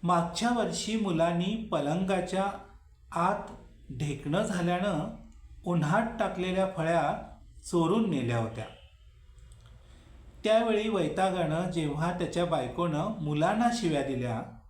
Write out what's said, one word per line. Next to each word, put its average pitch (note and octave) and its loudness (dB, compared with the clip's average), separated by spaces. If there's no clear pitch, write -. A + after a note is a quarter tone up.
मागच्या F3 0
वर्षी G#3+ -2
मुलांनी F3+ 0
पलंगाच्या F3+ 0
आत - 0
ढेकणं D3+ -2
झाल्यानं F3+ 0
उन्हात F3 2
टाकलेल्या F#3 0
फळ्या D#3+ 0
चोरून F3+ 2
नेल्या A#2+ 0
होत्या. A2 -4
त्यावेळी A3 4
वैतागानं F3+ 2
जेव्हा D#3+ 0
त्याच्या E3+ 0
बायकोनं D#3+ -2
मुलांना E3+ 2
शिव्या D#3+ 2
दिल्या A#2+ -2